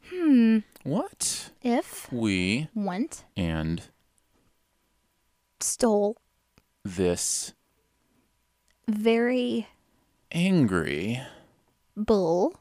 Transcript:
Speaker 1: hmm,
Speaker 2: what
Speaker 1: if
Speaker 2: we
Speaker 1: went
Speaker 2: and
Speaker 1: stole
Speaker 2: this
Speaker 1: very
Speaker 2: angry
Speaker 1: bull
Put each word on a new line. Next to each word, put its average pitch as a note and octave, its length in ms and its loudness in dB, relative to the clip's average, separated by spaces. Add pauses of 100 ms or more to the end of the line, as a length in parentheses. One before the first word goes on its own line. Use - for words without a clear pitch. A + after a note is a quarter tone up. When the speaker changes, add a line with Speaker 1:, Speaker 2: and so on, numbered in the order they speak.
(100)
Speaker 1:
hmm, B3+ 480 4 (260)
Speaker 2:
what - 680 -6 (120)
Speaker 1:
if - 500 -4
Speaker 2:
we G#2+ 640 0
Speaker 1:
went G3+ 500 -6 (120)
Speaker 2:
and A#2+ 460 -2 (1800)
Speaker 1:
stole G#3 580 0 (680)
Speaker 2:
this F2+ 720 -2 (1300)
Speaker 1:
very A#3 800 0 (640)
Speaker 2:
angry A#2 920 2 (760)
Speaker 1:
bull G3+ 640 0